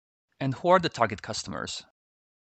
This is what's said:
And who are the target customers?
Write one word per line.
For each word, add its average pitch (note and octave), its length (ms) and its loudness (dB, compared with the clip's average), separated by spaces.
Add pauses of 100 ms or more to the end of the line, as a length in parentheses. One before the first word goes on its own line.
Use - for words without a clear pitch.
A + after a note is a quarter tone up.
(400)
And C3+ 120 0
who F3 160 -2
are F#3 120 8
the E3 80 0
target A2 340 0
customers? - 640 -8 (760)